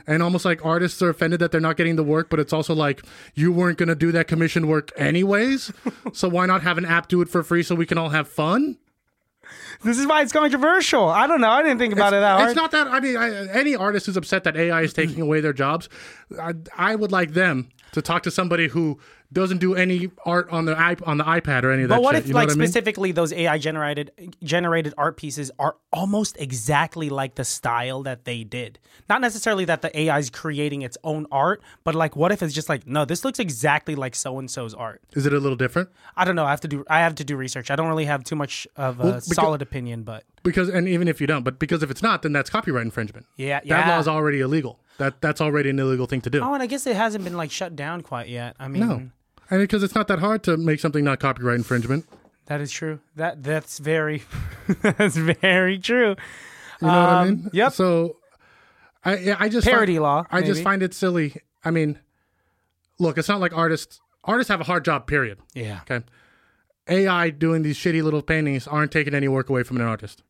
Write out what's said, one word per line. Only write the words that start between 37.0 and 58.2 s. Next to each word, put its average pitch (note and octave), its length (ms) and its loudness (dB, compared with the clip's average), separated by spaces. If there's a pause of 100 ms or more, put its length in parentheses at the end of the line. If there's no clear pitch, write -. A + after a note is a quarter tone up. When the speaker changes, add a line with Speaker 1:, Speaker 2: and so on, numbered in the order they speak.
Speaker 2:
have E3 160 2
to D3+ 80 -8
do C#3 120 -4
research. C3 340 -8
I C#3+ 60 0
don't E3 120 0
really D#3+ 180 -2
have C#3+ 180 -2
too D#3+ 120 -6
much - 300 -6 (100)
of C3 220 -4
a B2 40 -2
Speaker 1:
Well, F3+ 120 4
becau- B2 200 -6
Speaker 2:
solid D#3 260 2
opinion, A#2+ 440 -8
but A2 200 -14 (180)
Speaker 1:
Because, F3+ 280 0
and F3+ 180 0
even F3 180 2
if D#3 140 0
you C#3+ 60 0
don't, C#3+ 160 0
but B2 160 -4
because D#3 240 -2
if C#3 80 -2
it's C3 120 -6
not, G3+ 200 0
then D3+ 100 -2
that's C#3+ 160 0
copyright C3 380 -2
infringement. A2 400 -8 (100)
Speaker 2:
Yeah, C#3 240 -4
Speaker 1:
That C#3+ 60 -12
Speaker 2:
yeah. D#3+ 300 4
Speaker 1:
law's D#3+ 120 0
already D3+ 320 0
illegal. C3 400 -2 (160)
That, C#3 240 -4
that's D#3 220 -2
already D3 260 0
an C#3 100 0
illegal C3 280 0
thing C3 160 -4
to A#2+ 80 -6
do. C#3+ 120 2
Speaker 2:
Oh, C4+ 120 -2
and C4+ 80 -2
I B3 40 -2
guess C4+ 200 -6
it A#3 100 0
hasn't G#3 280 -2
been, F3 120 -8
like, D#3+ 140 -6
shut E3+ 260 -8
down D#3+ 240 -8
quite B2 300 -10
yet. A#2+ 280 -10
I C3+ 100 -12
mean, G3 200 0
Speaker 1:
No. C3 220 -4 (400)
And F#3+ 120 4
because G3+ 200 2
it's G3 120 -2
not G#3+ 140 0
that F#3+ 100 0
hard G#3+ 240 0
to E3 160 2
make D#3+ 200 0
something D3 240 0
not C#3 180 0
copyright B2 360 0
infringement. B2 480 -2 (420)
Speaker 2:
That D3 140 -6
is C#3+ 100 -8
true. D#3 300 -8 (160)
That, D#3+ 260 -6
that's D3+ 360 -6
very, D3+ 440 -2 (300)
<laughs> - 300 -4
that's G3+ 340 2
very F#3 640 2
true. A3+ 380 0 (680)
Speaker 1:
You D#3+ 40 0
know - 20 4
what F3 60 6
I F3+ 280 6
Speaker 2:
Um, F#3+ 60 4
Speaker 1:
mean? F#3 260 -2
Speaker 2:
yep. A#3 180 2
Speaker 1:
So, E3+ 440 2 (920)